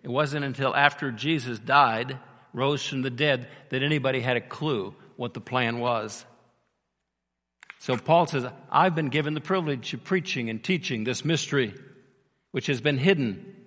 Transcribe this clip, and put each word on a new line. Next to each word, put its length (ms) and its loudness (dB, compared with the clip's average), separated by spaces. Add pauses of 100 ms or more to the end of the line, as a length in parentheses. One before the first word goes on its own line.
It 60 -8
wasn't 340 0
until 320 0
after 340 0
Jesus 480 -4
died, 640 0 (320)
rose 340 -2
from 160 -4
the 80 -4
dead, 380 0 (220)
that 120 0
anybody 380 2
had 160 2
a 40 2
clue 540 -4 (220)
what 180 -8
the 60 -8
plan 400 -2
was. 440 -2 (1600)
So 160 -2
Paul 320 4
says, 180 -2 (240)
"I've 240 4
been 140 0
given 260 0
the 60 -2
privilege 520 -2
of 120 -10
preaching 460 -2
and 120 -6
teaching 400 0
this 220 -2
mystery 500 2 (760)
which 140 -4
has 140 0
been 180 2
hidden 580 2 (100)